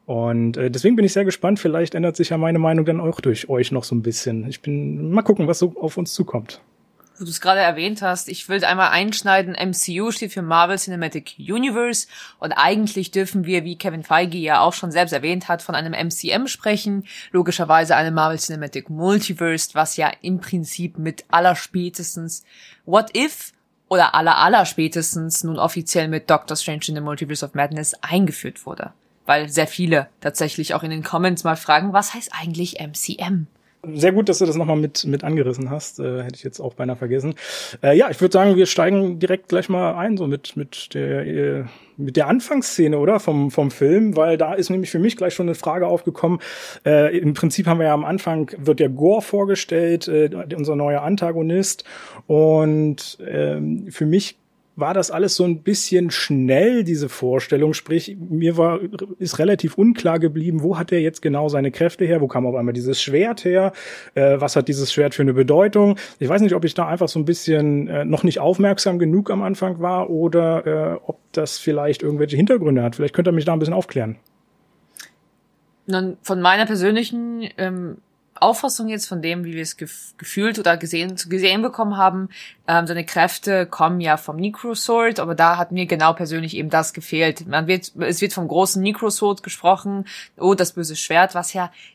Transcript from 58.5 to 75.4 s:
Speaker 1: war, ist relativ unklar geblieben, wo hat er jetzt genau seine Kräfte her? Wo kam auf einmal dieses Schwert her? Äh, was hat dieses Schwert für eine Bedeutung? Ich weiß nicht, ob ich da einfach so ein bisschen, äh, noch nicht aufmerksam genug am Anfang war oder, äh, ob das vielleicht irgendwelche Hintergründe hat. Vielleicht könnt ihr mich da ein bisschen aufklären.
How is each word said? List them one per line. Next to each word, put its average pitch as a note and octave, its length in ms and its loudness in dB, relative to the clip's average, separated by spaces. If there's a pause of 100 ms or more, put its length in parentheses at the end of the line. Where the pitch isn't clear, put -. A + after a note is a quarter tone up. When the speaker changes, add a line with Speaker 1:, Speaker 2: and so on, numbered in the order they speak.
Speaker 1:
war, E3+ 240 2 (380)
ist - 200 -6
relativ F3 380 2
unklar F#3+ 420 4
geblieben, D#3+ 440 0
wo E3+ 140 0
hat E3 140 -4
er F3+ 80 2
jetzt D#3+ 220 -2
genau D3 260 0
seine C#3 240 0
Kräfte E3+ 320 0
her? E3 160 2
Wo C#3+ 80 2
kam B2+ 180 -2
auf B2+ 100 -2
einmal A#2+ 180 -2
dieses B2 280 -2
Schwert G3 440 0
her? F#3 260 2 (440)
Äh, C#3 260 4
was C#3+ 160 0
hat C#3 100 2
dieses C#3 240 -2
Schwert C#3+ 240 2
für - 60 0
eine C3+ 120 4
Bedeutung? G3 640 6 (220)
Ich C3+ 80 -2
weiß F#3 140 2
nicht, F#3+ 140 4
ob D#3+ 100 0
ich D3+ 80 -2
da E3 160 -2
einfach F3 180 0
so D#3+ 120 -2
ein D#3 40 0
bisschen, D3+ 640 2
äh, D3 160 -2
noch D#3 200 0
nicht E3+ 180 2
aufmerksam F#3 580 2
genug F3 320 2
am G3 120 -2
Anfang F#3+ 360 -2
war F3+ 300 -2
oder, E3 580 2
äh, D#3 380 -2
ob - 160 -10 (100)
das D#3 260 -4
vielleicht D3 460 0
irgendwelche D3 320 0
Hintergründe D#3 480 4
hat. A#2+ 140 -2
Vielleicht D3 160 -2
könnt F3+ 160 2
ihr - 20 4
mich D#3+ 140 0
da E3+ 80 0
ein D#3+ 60 0
bisschen E3+ 140 0
aufklären. B2 440 -4 (1700)